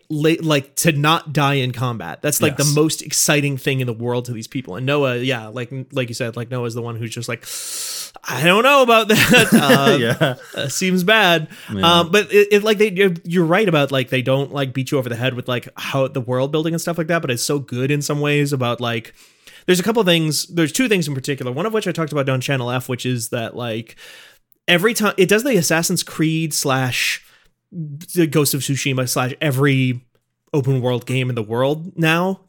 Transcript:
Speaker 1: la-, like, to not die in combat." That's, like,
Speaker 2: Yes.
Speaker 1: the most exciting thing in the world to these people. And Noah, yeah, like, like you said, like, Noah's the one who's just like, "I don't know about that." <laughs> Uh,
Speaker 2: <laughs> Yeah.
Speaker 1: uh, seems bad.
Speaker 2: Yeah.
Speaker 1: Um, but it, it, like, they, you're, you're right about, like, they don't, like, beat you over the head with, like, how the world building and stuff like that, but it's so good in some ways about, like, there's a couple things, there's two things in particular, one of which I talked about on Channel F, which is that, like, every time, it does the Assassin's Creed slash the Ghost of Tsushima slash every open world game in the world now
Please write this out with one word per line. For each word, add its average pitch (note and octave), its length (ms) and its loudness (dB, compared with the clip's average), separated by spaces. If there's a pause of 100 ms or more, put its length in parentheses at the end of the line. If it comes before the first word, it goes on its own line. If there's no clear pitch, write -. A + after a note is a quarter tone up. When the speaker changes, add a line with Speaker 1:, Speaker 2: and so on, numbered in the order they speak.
Speaker 1:
la-, D#3+ 320 2
like, D3+ 360 0
to E3 140 2
not D3+ 400 0
die C#3 220 2
in B2+ 180 0
combat." A#2 500 -6
That's, D3 200 -2
like, D3+ 180 2
Speaker 2:
Yes. C#3+ 80 2
Speaker 1:
the D3 60 2
most D3+ 280 2
exciting D3 540 0
thing C3 240 -2
in B2 80 -2
the A#2+ 60 -4
world A#2+ 320 -4
to B2 80 -8
these A2+ 140 -10
people. F2+ 280 -10
And B2+ 100 -8
Noah, C3+ 340 0
yeah, A#2+ 280 -4
like, A#2+ 240 -10 (220)
like B2+ 160 -2
you A#2 60 -8
said, A#2 200 -6
like, A#2+ 160 -8
Noah's A#2+ 220 -4
the A#2 80 -6
one A#2 160 -8
who's A2+ 140 -8
just A#2+ 180 -8
like, A#2+ 160 -8 (800)
"I B2+ 180 -4
don't F#3+ 200 4
know C#4 180 6
about A3+ 260 4
that." A3 460 6
<laughs> - 0 -
Uh, C#3+ 440 6
Speaker 2:
<laughs> B2+ 40 0
Yeah. B2 340 0 (180)
Speaker 1:
uh, - 140 -6
seems F#3 380 0
bad. F3+ 420 4 (260)
Speaker 2:
Yeah. E3+ 280 4
Speaker 1:
Um, E3 100 -2
but G#3 220 2
it, G3+ 180 6
it, G#3 120 4
like, G#3+ 140 2
they, G#3 140 2
you're, F#3 220 2 (100)
you're E3+ 220 2
right F#3 240 2
about, C#3+ 200 2
like, C3 200 -2
they C3 120 0
don't, C3+ 300 -2
like, C#3 220 -4
beat C3 160 -4
you D3+ 80 0
over B2 120 -2
the A#2 60 -4
head B2 200 -2
with, A#2+ 120 -8
like, B2 300 -4
how C3+ 300 -2
the C3+ 120 -6
world B2+ 320 -2
building D#3+ 220 -2
and E3 80 -4
stuff E3+ 160 -4
like E3 80 -4
that, E3+ 160 -2
but D#3 80 -4
it's A#2+ 140 -4
so D3 160 -2
good B2+ 320 -4
in D3 100 0
some C#3+ 180 -4
ways D3 320 0
about, A#2+ 300 -2
like, A#2 320 -4 (540)
there's F3+ 120 4
a F3+ 40 -2
couple A3+ 200 0
things, E3 440 2
there's E3 240 0
two B3+ 180 0
things F3+ 180 2
in D3 60 -4
particular, C3 380 -4
one D#3+ 160 -4
of A3 60 -4
which G#3+ 140 -2
I F3 40 -2
talked D#3 200 -4
about C#3 180 -2
on C3 120 0
Channel B2+ 300 -2
F, B2+ 180 -4
which B2 160 -6
is B2 240 -4
that, A#2 260 -6
like, A#2 400 -8 (720)
every F3+ 280 2
time, G#3 220 0
it F3+ 120 4
does G#3+ 140 4
the C4+ 120 2
Assassin's E3 460 0
Creed D#3+ 500 -2
slash C3 720 -2 (480)
the D#3+ 540 -2
Ghost D3 300 2
of C3+ 60 -4
Tsushima C3 460 -2
slash B2+ 320 -2
every C3 640 2 (500)
open C3+ 300 0
world B2 240 -2
game C3 240 -2
in B2 60 -4
the A2+ 80 -4
world C3+ 520 -2
now E3+ 540 0